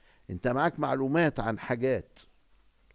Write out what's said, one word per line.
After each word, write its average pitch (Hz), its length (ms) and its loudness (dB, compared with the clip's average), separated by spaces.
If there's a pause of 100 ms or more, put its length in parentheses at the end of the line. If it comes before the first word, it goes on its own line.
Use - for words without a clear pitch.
(300)
أنت 175 180 -4
معاك 143 320 0
معلومات 139 600 2
عن 113 200 -2
حاجات، 123 600 -2 (760)